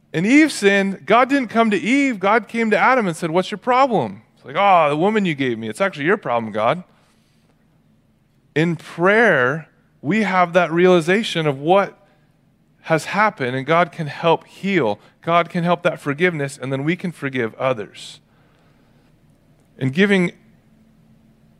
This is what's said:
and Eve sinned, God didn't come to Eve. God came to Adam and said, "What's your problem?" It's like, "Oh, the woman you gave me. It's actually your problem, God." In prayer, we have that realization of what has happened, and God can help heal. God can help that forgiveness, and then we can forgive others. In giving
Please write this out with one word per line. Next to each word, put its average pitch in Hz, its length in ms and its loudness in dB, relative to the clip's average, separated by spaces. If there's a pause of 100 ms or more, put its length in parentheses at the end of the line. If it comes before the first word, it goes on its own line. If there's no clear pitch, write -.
(120)
and 165 140 -2
Eve 285 260 4
sinned, 196 540 0
God 240 240 4
didn't 269 180 0
come 226 240 2
to 196 60 0
Eve. 247 420 0
God 202 300 0
came 226 220 -4
to 196 60 2
Adam 220 300 2
and 160 80 -4
said, 165 160 -6
"What's 185 180 0
your 208 80 -10
problem?" 214 640 0 (140)
It's - 80 -20
like, 135 140 -10
"Oh, 185 320 4
the 151 80 0
woman 202 280 0
you 165 80 -2
gave 131 240 -2
me. 110 120 -8
It's - 100 -10
actually 156 260 -2
your 202 120 2
problem, 117 340 -4
God." 120 320 -2 (1700)
In 165 220 0
prayer, 165 920 0 (320)
we 202 220 -2
have 185 300 0
that 175 200 2
realization 175 760 2
of 135 120 -2
what 180 380 0 (840)
has 160 240 -2
happened, 180 500 -2
and 131 100 -6
God 165 260 0
can 156 160 -10
help - 380 -2
heal. 156 540 -2 (220)
God 170 280 0
can 175 140 -4
help 170 200 0
that 151 160 -2
forgiveness, 147 580 -4
and 131 160 -6
then 135 100 -4
we 165 120 -2
can 180 160 -8
forgive 131 440 -6
others. - 640 -6 (1600)
In 135 140 -4
giving 190 400 0 (1300)